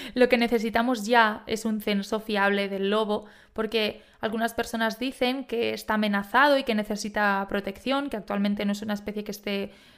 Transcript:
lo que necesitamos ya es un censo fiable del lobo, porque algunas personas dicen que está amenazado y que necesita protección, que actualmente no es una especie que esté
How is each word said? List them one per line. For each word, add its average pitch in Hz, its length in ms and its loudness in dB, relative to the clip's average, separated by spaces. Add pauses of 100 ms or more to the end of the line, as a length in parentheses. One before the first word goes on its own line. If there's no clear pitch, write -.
(140)
lo 247 140 6
que 247 100 4
necesitamos 233 680 0
ya 220 420 4
es 220 200 -4
un 214 160 -2
censo 208 380 -2
fiable 202 500 2
del 196 180 -2
lobo, 208 380 0 (260)
porque 220 480 -2 (200)
algunas 226 340 -2
personas 226 440 -2
dicen 262 460 -2
que 226 300 -2
está 214 200 -4
amenazado 214 640 4
y 269 60 0
que 240 120 -2
necesita 208 720 0
protección, 247 600 -4
que 254 80 -6
actualmente 208 480 -2
no 202 80 0
es 202 80 -4
una 208 140 -4
especie 208 280 -6
que 208 100 -10
esté 196 380 -6 (280)